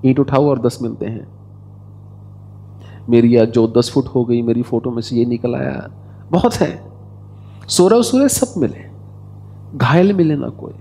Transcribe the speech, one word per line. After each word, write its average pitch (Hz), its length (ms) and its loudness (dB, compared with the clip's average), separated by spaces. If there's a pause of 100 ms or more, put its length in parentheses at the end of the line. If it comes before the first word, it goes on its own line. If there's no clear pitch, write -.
ईंट 131 140 4
उठाओ 139 300 2
और 127 120 0
दस 120 200 -2
मिलते 113 240 -8
हैं। 107 220 -10 (1800)
मेरी 120 280 6
आज 113 120 4
जो 113 180 2
दस 120 260 0
फुट 131 140 0
हो 123 180 -2
गई, 120 160 0
मेरी 117 200 0
फोटो 123 300 -4
में 117 100 -6
से 120 140 -8
ये 117 100 2
निकल 120 300 -4
आया, 67 340 -6 (420)
बहुत 180 220 2
है। - 180 -2 (960)
सोरह 208 340 4
सूरह 254 280 2
सब - 320 -4
मिले, - 220 -4 (920)
घायल 165 360 4
मिले 160 220 2
ना 123 140 -6
कोई। - 320 -14